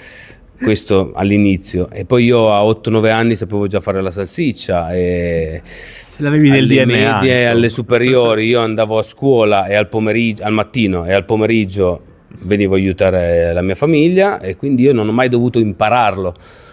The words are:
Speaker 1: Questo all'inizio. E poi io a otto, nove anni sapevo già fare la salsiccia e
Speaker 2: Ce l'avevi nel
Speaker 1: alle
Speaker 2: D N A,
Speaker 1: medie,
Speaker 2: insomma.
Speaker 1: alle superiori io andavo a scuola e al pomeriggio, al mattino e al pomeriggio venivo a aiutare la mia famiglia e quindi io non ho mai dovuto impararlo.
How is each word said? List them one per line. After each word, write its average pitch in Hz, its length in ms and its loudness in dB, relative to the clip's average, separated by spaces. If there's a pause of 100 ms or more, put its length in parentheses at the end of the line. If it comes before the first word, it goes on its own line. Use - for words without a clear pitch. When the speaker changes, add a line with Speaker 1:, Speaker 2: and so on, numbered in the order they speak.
(640)
Speaker 1:
Questo 101 500 0
all'inizio. 98 760 0
E 101 140 -10
poi 123 220 2
io 117 260 4
a 101 100 2
otto, 110 280 0
nove 110 200 2
anni 113 240 2
sapevo 101 320 -4
già 101 140 -2
fare 95 200 -4
la 95 120 -4
salsiccia 92 840 -4
e 87 680 -2
Speaker 2:
Ce - 580 -14
l'avevi 147 260 4
nel 135 140 4
Speaker 1:
alle 131 120 2
Speaker 2:
D 135 40 4
N - 20 4
A, 131 40 4 (340)
Speaker 1:
medie, 131 160 2
Speaker 2:
insomma. 120 160 2
Speaker 1:
alle 117 200 2
superiori 117 760 0
io 120 140 2
andavo 110 380 -2
a 110 40 0
scuola 107 640 2
e 98 80 -2
al 104 140 0
pomeriggio, 110 560 -2
al 107 80 -2
mattino 104 520 -2
e 90 100 -2
al 98 100 2
pomeriggio 104 760 0 (420)
venivo 98 320 0
a - 20 2
aiutare 90 760 0
la 87 100 -2
mia 95 120 -2
famiglia 165 640 2
e 92 160 -8
quindi 139 300 -2
io 139 80 6
non 107 160 0
ho 110 40 -2
mai 127 160 0
dovuto 120 300 0
impararlo. 104 760 0 (380)